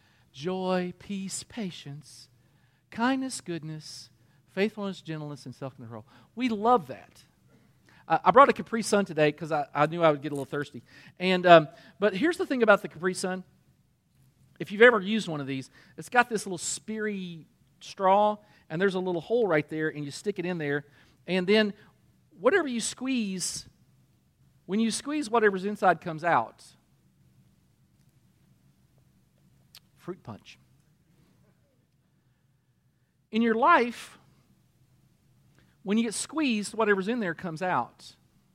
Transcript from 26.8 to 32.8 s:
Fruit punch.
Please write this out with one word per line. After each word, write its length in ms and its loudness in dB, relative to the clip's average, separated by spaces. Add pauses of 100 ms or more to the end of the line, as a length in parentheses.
Fruit 280 -14
punch. 340 -18 (2750)